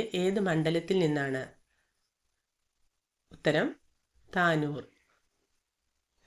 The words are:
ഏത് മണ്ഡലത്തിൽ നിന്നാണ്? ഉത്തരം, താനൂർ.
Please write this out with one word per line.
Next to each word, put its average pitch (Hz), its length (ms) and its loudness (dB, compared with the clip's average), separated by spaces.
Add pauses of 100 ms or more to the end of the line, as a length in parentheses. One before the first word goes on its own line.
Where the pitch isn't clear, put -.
(140)
ഏത് 185 260 0
മണ്ഡലത്തിൽ 170 600 2
നിന്നാണ്? 139 540 0 (1800)
ഉത്തരം, 160 440 0 (600)
താനൂർ. 151 520 0 (1400)